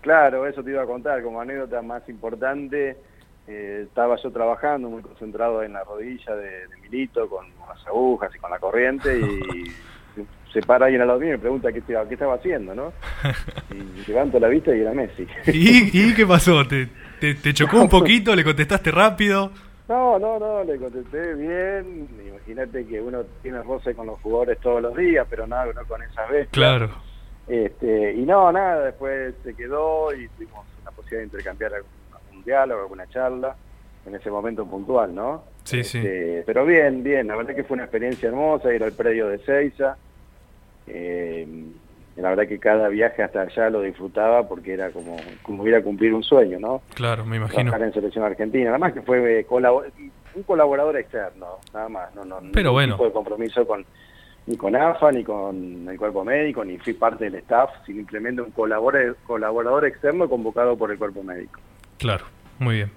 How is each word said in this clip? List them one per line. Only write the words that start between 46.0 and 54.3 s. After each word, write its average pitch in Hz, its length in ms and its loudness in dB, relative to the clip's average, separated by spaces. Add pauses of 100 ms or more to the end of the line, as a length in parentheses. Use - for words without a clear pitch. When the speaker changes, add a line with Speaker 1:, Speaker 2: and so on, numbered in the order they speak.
Speaker 1:
un 110 120 -2
sueño, 101 340 6
¿no? 120 240 -6 (120)
Speaker 2:
Claro, 117 300 -2
me 113 120 -4
imagino. 113 340 0
Speaker 1:
Trabajar 113 160 0
en 104 80 -4
selección 104 300 -2
argentina, 110 420 0
nada 117 120 2
más 175 140 0
que 135 100 -10
fue, 120 380 2
eh, 104 60 -4
colabo-, 123 380 2 (500)
un 190 80 -10
colaborador 147 540 2
externo, 98 500 -8 (260)
nada 110 160 -8
más, 95 260 -12
no, 101 100 -16
no, 92 120 -14 (160)
Speaker 2:
Pero 165 180 2
Speaker 1:
ningún - 20 4
Speaker 2:
bueno. 131 220 2
Speaker 1:
tipo 120 100 2
de 110 80 2
compromiso 110 540 -2
con, 101 180 -4 (640)